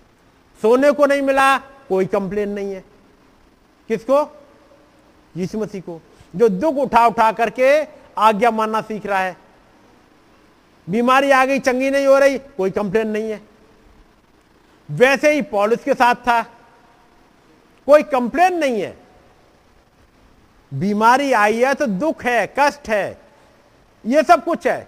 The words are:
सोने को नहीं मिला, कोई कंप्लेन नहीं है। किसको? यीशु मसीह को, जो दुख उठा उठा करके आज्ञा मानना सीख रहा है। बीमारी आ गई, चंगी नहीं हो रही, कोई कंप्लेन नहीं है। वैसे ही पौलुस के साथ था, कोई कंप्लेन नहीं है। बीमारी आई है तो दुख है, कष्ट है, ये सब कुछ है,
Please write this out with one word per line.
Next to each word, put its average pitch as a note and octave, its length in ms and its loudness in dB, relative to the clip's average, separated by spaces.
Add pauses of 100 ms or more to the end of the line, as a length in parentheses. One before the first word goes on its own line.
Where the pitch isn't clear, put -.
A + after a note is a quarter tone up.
(600)
सोने B3+ 300 4
को C#4+ 140 2
नहीं C#4 160 0
मिला, C4+ 360 2
कोई F#3+ 480 -4
कंप्लेन G3+ 440 -4
नहीं G3+ 240 -8
है। F#3 100 -14 (1040)
किसको? C4 480 -2 (1000)
यीशु F#3+ 220 -8
मसीह G3 220 -10
को, E3 200 -16 (340)
जो A3 140 2
दुख B3+ 260 -2
उठा A#3+ 320 2
उठा A3+ 240 0
करके B3+ 520 0 (340)
आज्ञा A3 340 2
मानना A3 300 -4
सीख G#3+ 240 -10
रहा G3 140 -2
है। F#3 180 -4 (1500)
बीमारी B3+ 420 2
आ C4 140 4
गई, C4+ 140 0
चंगी C4 300 -2
नहीं C#4 160 0
हो C4+ 120 6
रही, C#4 200 2
कोई - 340 -6
कंप्लेन G#3+ 360 -2
नहीं G#3+ 240 -6
है। G#3 100 -12 (1500)
वैसे C4+ 420 2
ही C#4+ 80 0
पौलुस G#3+ 420 -2
के C4+ 100 -2
साथ A#3+ 220 2
था, A#3 280 0 (1400)
कोई D4 180 6
कंप्लेन D4 540 0
नहीं C4 240 -2
है। B2 160 -10 (1800)
बीमारी A3 580 0
आई A3+ 320 2
है C4+ 100 2
तो C#4+ 120 -4
दुख A#3 380 -4
है, A3+ 360 -2
कष्ट C#4+ 300 -2
है, F3 320 -4 (840)
ये C#4 180 2
सब E4 200 2
कुछ E4 240 -4
है, C#3 200 -4